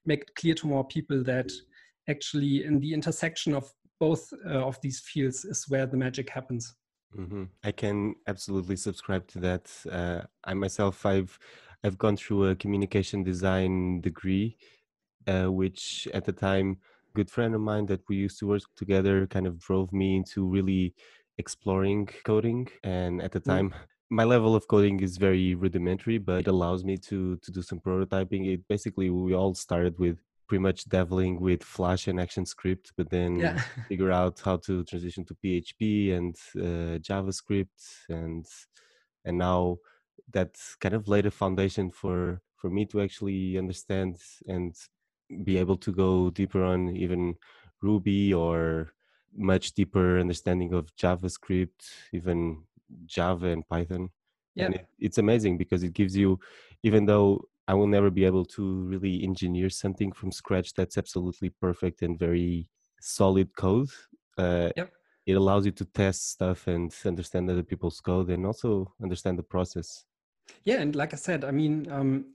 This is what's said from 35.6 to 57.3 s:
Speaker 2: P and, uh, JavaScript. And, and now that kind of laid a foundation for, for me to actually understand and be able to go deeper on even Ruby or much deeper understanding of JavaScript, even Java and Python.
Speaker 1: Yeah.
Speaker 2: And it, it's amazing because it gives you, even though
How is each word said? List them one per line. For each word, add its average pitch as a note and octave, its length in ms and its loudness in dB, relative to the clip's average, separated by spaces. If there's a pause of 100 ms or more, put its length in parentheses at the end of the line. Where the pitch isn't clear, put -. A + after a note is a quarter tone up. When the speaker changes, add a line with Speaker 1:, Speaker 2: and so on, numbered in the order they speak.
Speaker 2:
P G#2 320 2
and, F2 240 -2 (200)
uh, E2+ 440 -4
JavaScript. F#2+ 1080 -4
And, E2 360 -8 (800)
and F2 160 -2
now F2+ 380 2 (560)
that F#2 220 -2 (260)
kind F#2 120 -2
of G#2 140 -4
laid G2+ 180 4
a G#2 60 0
foundation F#2+ 580 0
for, F2+ 520 -4 (160)
for F#2 120 -6
me G2+ 180 -2
to G2+ 140 -2
actually F#2+ 560 -4
understand F#2 600 -4 (300)
and F2+ 280 -4 (680)
be F#2 140 2
able F2+ 200 2
to - 140 -6
go F#2 380 4
deeper F#2 340 0
on F2+ 320 0
even F2+ 380 -2 (480)
Ruby G2 500 2
or E2 640 0 (420)
much F#2+ 380 2
deeper F2+ 460 4
understanding F2+ 540 0
of E2 220 -2
JavaScript, F2+ 920 -2 (240)
even E2+ 480 -2 (460)
Java F2+ 400 -2
and E2 200 -2
Python. F2+ 440 -4 (420)
Speaker 1:
Yeah. - 120 -2
Speaker 2:
And F#2 100 -2
it, - 120 -12 (120)
it's G#2 180 -2
amazing G#2+ 400 4
because F2+ 240 0
it F2 120 -4
gives F#2+ 220 2
you, F#2+ 240 4 (440)
even G#2+ 240 6
though G2+ 420 6 (180)